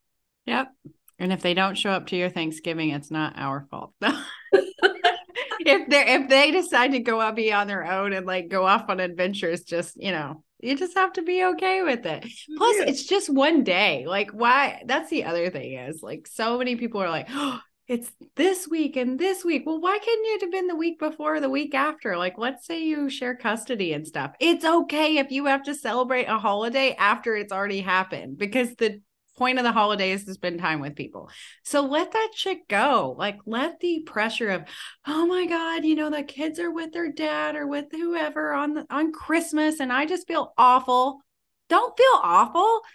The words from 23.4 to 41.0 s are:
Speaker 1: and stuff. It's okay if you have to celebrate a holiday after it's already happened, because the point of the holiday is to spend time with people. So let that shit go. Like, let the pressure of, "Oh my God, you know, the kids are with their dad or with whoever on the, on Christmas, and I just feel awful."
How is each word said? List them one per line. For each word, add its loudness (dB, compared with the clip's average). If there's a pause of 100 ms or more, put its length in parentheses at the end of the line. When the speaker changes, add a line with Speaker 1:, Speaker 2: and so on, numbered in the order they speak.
Speaker 1:
and -6
stuff. -6
It's 2
okay 2
if 0
you -2
have 2
to -6
celebrate -2
a 0
holiday 0
after 2
it's -6
already -2
happened, -2
because -2
the -2 (380)
point 0
of 0
the 2
holiday 2
is -4
to -12
spend -6
time -2
with -10
people. -14 (320)
So 0
let -2
that 0
shit -6
go. 2
Like, -6
let -4
the -2
pressure -2
of, -4 (420)
"Oh 0
my 0
God, -4
you 2
know, -2
the -4
kids -6
are -4
with -8
their -4
dad -4
or -6
with -4
whoever -2
on -2
the, -6
on 0
Christmas, 0
and -4
I 2
just -4
feel -2
awful." 4 (480)